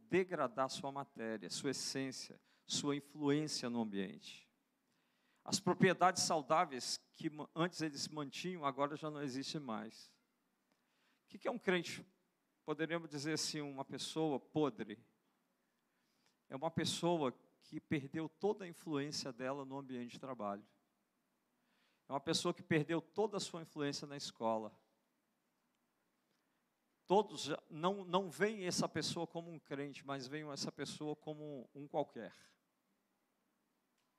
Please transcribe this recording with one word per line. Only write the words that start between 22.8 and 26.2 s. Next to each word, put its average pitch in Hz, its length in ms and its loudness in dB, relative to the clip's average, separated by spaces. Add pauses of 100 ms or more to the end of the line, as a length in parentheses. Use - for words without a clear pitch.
toda 208 360 0
a - 20 -2
sua 165 240 -6
influência 143 440 -4
na 143 80 -10
escola. 110 560 -2 (2250)